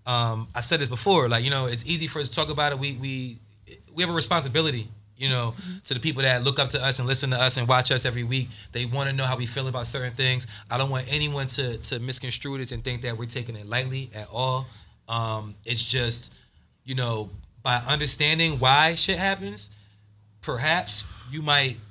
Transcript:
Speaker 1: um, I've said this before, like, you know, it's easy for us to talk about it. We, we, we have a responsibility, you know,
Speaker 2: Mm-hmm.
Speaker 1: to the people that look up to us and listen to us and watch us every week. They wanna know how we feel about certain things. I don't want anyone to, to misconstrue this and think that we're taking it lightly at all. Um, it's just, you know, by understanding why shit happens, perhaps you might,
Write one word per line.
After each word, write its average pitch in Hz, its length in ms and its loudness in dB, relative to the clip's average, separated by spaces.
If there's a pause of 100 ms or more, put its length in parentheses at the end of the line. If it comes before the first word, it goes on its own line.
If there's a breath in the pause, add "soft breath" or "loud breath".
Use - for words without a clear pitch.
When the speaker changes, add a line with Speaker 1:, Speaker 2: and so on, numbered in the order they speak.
Speaker 1:
um, 113 480 0
I've 120 100 -4
said 165 160 2
this 139 80 -2
before, 139 400 4
like, 117 160 2
you 135 60 2
know, 135 160 0
it's 120 180 -4
easy 160 220 -2
for - 120 -4
us 143 120 -2
to - 40 -6
talk 156 140 0
about 147 240 2
it. 139 60 -2
We, 139 160 -2
we, 127 420 -6 (580)
we 165 80 0
have 180 80 2
a 170 60 0
responsibility, 147 720 2 (300)
you 135 100 0
know, 120 280 2
Speaker 2:
Mm-hmm. 180 280 -10
Speaker 1:
to - 100 -2
the 123 60 -4
people 135 220 0
that 127 200 4
look 135 160 2
up 135 120 2
to 131 120 -2
us 131 160 2
and 127 80 0
listen 131 240 2
to 127 100 2
us 127 160 4
and 120 120 0
watch 127 240 6
us 127 120 2
every 120 200 -2
week. 127 240 0 (240 loud breath)
They 123 140 -4
wanna 135 260 -2
know 135 120 -2
how 127 120 0
we 123 100 -4
feel 131 220 -4
about 123 180 -4
certain 127 280 -4
things. 127 340 0 (200 loud breath)
I 120 100 0
don't 135 120 2
want 127 180 -2
anyone 143 400 0
to, 127 300 -2
to 120 220 -4
misconstrue 131 580 -4
this 127 140 -6
and 113 100 -6
think 120 200 -6
that 120 140 -4
we're 120 100 -6
taking 120 280 -6
it 104 140 -12
lightly 127 460 -2
at 107 180 -10
all. 131 340 0 (420 loud breath)
Um, 110 460 -2 (100)
it's 120 200 0
just, 120 480 0 (520 soft breath)
you 131 120 -6
know, 113 340 -2 (320)
by 123 140 2 (100)
understanding 151 720 2
why 143 380 6
shit 180 220 2
happens, 196 520 -2 (720 soft breath)
perhaps 156 640 0 (260)
you 151 120 -6
might, 143 340 4 (140)